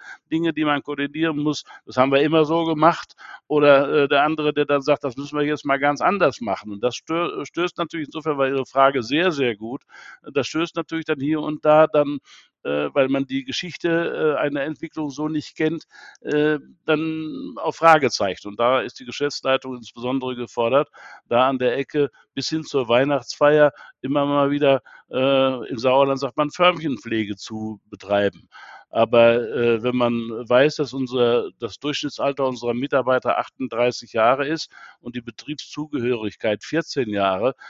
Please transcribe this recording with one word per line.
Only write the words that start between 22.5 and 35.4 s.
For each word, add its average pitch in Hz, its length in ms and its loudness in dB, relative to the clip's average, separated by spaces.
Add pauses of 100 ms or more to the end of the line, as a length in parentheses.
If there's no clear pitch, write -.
zur 135 240 -2
Weihnachtsfeier 143 840 4 (280)
immer 143 240 0
mal 143 240 2
wieder, 143 320 4 (300)
äh, 131 580 0
im 127 80 -6
Sauerland 131 420 4
sagt 131 180 -6
man 147 120 0
Förmchenpflege 131 880 0
zu 110 440 -10 (120)
betreiben. 101 580 -2 (420)
Aber, 117 440 6
äh, 117 480 0
wenn 123 120 0
man 120 180 2 (360)
weiß, 135 280 4
dass 131 160 -4
unser, 120 640 0
das 107 180 -10
Durchschnittsalter 139 720 -4
unserer 120 260 -4
Mitarbeiter 127 640 0
achtunddreißig 120 760 -4
Jahre 127 340 2
ist 156 240 -6 (280)
und 120 160 -12
die 123 60 -8
Betriebszugehörigkeit 117 1400 -4